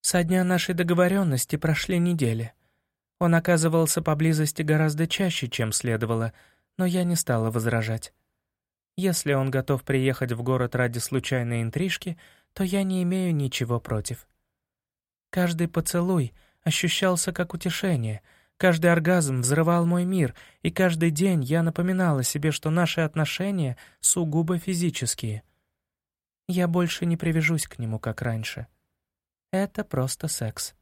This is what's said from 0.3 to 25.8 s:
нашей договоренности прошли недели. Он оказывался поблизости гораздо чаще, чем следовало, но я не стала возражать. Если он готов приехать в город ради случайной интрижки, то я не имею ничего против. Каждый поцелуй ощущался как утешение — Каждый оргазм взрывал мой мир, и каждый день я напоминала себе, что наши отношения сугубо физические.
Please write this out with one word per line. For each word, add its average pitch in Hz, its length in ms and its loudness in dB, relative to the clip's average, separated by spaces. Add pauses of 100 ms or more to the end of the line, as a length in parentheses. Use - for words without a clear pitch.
нашей 180 320 0
договоренности 175 800 2
прошли 160 440 0
недели. 127 540 0 (680)
Он 170 140 4
оказывался 165 680 2
поблизости 156 600 0
гораздо 156 460 2
чаще, 170 400 -2
чем 113 240 -2
следовало, 113 640 -2 (440)
но 185 80 2
я 180 180 0
не 175 120 0
стала 113 340 0
возражать. 113 640 -2 (840)
Если 180 360 0
он 135 180 0
готов 131 320 0
приехать 131 480 0
в 117 120 -4
город 127 320 0
ради 120 240 0
случайной 120 600 -2
интрижки, 165 560 -4 (360)
то 196 100 -4
я 196 200 0
не 185 200 0
имею 180 320 0
ничего 123 440 -2
против. - 480 -6 (1040)
Каждый 170 360 0
поцелуй 170 640 0 (300)
ощущался 175 680 0
как 175 200 -4
утешение — 151 680 -2 (360)
Каждый 170 340 4
оргазм 160 500 2
взрывал 165 440 2
мой 175 200 2
мир, 180 280 0 (280)
и 165 100 -2
каждый 170 400 2
день 170 320 2
я 156 180 0
напоминала 175 640 0
себе, 147 280 0
что 156 180 -4
наши 170 320 0
отношения 160 760 -2 (220)
сугубо 165 580 0
физические. 160 840 -4 (1040)